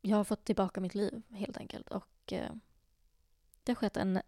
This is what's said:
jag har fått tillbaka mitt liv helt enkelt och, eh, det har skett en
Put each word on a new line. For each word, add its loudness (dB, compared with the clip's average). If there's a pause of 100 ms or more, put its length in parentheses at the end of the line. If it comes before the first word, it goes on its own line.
jag 4
har 6
fått -2
tillbaka 2
mitt -4
liv 0
helt -6
enkelt -10
och, -8
eh, -2 (1120)
det 0
har 4
skett 0
en 2